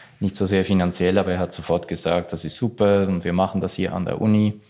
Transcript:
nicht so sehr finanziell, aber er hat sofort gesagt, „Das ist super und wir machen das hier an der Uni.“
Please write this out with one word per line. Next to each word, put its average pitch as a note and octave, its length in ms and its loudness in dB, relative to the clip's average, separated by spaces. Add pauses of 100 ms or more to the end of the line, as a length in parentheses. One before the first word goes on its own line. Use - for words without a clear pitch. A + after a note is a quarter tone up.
(200)
nicht G2 160 -2
so G2 100 0
sehr F#2+ 180 2
finanziell, F2+ 540 2
aber F#2 140 0
er F2+ 60 -2
hat F2+ 140 -4
sofort E2+ 340 -2
gesagt, F2 460 -2
„Das E2 140 -6
ist - 100 -6
super G2+ 520 2
und F2+ 160 -2
wir F2 100 -2
machen F#2 260 0
das F#2 140 -4
hier F#2 180 -4
an F2+ 140 -4
der - 160 -4
Uni.“ G#2+ 360 4 (120)